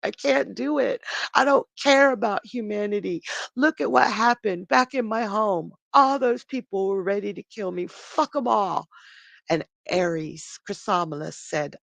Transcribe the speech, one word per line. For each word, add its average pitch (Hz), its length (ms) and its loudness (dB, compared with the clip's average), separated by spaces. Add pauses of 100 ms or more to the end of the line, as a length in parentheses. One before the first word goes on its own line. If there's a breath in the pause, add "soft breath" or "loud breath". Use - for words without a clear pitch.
I - 100 -2
can't 269 420 0
do 277 240 -2
it. 240 240 0 (320 loud breath)
I - 100 6
don't 277 220 4 (160)
care 277 300 6
about 208 340 -2
humanity. 208 760 -4 (340 loud breath)
Look 294 240 2
at 254 120 0
what 254 180 6
happened 208 580 0
back 254 260 2
in 254 120 -2
my 220 180 -4
home. 202 480 -2 (220)
All 277 240 6
those 247 260 0
people 196 440 -4
were 196 140 -2
ready 202 320 -4
to 202 100 -12
kill 190 280 -8
me. 180 160 -6
Fuck - 480 -4
em 254 120 -2
all. 202 400 0 (600 loud breath)
And 160 140 2 (280)
Ares, 160 680 -2 (100)
Chrysomelos 160 680 -2
said - 480 -6